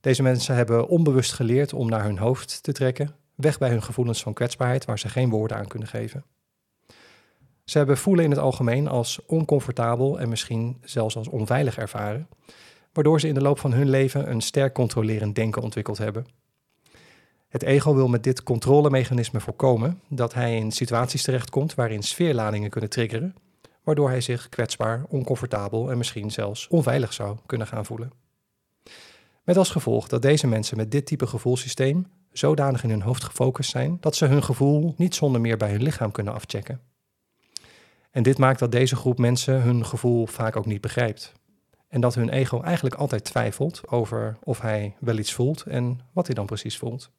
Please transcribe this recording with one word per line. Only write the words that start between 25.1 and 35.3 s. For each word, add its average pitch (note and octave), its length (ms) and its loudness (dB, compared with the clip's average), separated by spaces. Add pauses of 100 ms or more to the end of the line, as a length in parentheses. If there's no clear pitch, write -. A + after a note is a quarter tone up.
en B2 80 -2
misschien G#2+ 320 -6
zelfs G#2 380 -6
onveilig B2+ 440 2
zou G#2 240 -6 (100)
kunnen A2+ 200 -4
gaan G#2+ 180 -6
voelen. A#2 280 -10 (1300)
Met F3 120 4
als F#3 140 4
gevolg A#2 380 0
dat A#2 140 -2
deze C#3+ 240 4
mensen A2 300 0
met A2 140 -2
dit C#3+ 160 -2
type C3 200 -2
gevoelssysteem B2+ 800 0 (260)
zodanig C#3+ 500 2
in A#2 80 0
hun G#2+ 120 0
hoofd A#2+ 220 -2
gefocust - 460 -2
zijn C#3 300 -2
dat D#3 160 0
ze D#3+ 100 2
hun C#3 160 6
gevoel D3 540 2
niet F3+ 180 2
zonder C3 260 2